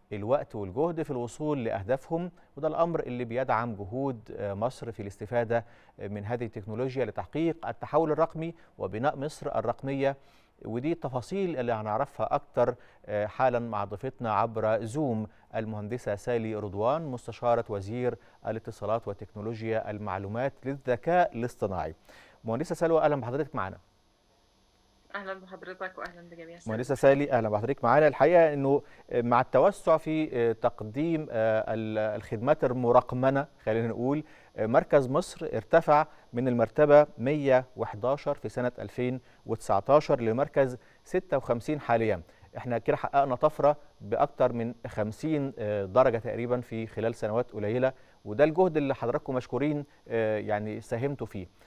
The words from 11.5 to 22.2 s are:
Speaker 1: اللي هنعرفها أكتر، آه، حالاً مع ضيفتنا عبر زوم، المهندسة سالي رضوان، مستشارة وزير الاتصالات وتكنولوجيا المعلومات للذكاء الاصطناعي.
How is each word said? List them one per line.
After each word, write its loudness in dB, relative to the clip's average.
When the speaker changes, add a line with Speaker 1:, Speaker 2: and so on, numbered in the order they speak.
Speaker 1:
اللي -2
هنعرفها -2
أكتر، 2
آه، -2
حالاً 2
مع -4
ضيفتنا -6
عبر 2
زوم، -2
المهندسة -6
سالي -4
رضوان، -2
مستشارة -2
وزير -4
الاتصالات -4
وتكنولوجيا -6
المعلومات -4
للذكاء 0
الاصطناعي. -4